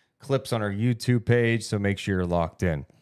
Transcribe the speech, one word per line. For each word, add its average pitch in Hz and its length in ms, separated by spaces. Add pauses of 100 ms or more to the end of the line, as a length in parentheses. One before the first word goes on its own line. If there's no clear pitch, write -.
(180)
clips - 340
on 113 80
our 104 100
YouTube 117 540
page. 117 400
So 107 140
make 101 200
sure 98 180
you're 90 100
locked 87 360
in. 78 220 (180)